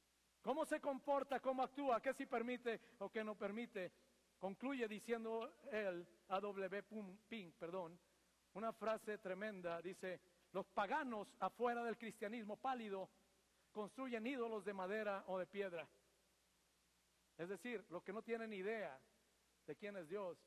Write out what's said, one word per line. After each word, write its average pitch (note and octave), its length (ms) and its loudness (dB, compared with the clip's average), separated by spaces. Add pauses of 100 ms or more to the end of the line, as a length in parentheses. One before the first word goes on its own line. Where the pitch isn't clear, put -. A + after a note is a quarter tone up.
(400)
cómo D4 240 4
se D4 160 2
comporta, C4+ 580 2
cómo C4 240 2
actúa, B3+ 400 4
qué C4+ 100 4
sí C4+ 140 -4
permite A#3+ 540 0 (180)
o G3+ 100 -4
qué A3 140 0
no G#3+ 160 -4
permite. G#3 540 -2 (480)
Concluye A#3+ 480 0
diciendo A3+ 720 0 (100)
él, F#3+ 340 0 (220)
A F#3+ 140 2
W G3 420 -2
Pum-, G#3 360 -8 (100)
Pink, F#3 260 -8
perdón, F3 420 -4 (580)
una G#3+ 180 0
frase G#3+ 460 0
tremenda, F#3 640 -2
dice, F3+ 400 -4 (300)
"Los F#3 160 0
paganos A3+ 720 2
afuera A#3+ 460 2
del A3+ 120 0
cristianismo G#3+ 600 -4
pálido G#3+ 520 0 (600)
construyen A3 560 -2
ídolos A#3 380 0
de G3+ 100 0
madera G3 540 0
o F#3+ 100 2
de F3+ 80 0
piedra". F3 420 -2 (1500)
Es E3+ 100 -4
decir, G3+ 420 -4
los E3+ 120 -4
que F#3+ 100 -6
no G#3+ 100 -4
tienen A3+ 300 -2
idea F#3+ 460 -2 (680)
de D3+ 100 -6
quién G3+ 200 -6
es E3+ 120 -8
Dios F3+ 380 -2